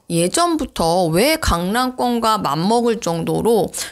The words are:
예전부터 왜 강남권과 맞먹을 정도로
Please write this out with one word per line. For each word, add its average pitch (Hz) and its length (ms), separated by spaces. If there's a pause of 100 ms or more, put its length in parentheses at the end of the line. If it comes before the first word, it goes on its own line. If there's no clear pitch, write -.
예전부터 185 960
왜 202 300
강남권과 233 1040
맞먹을 202 600
정도로 165 720 (220)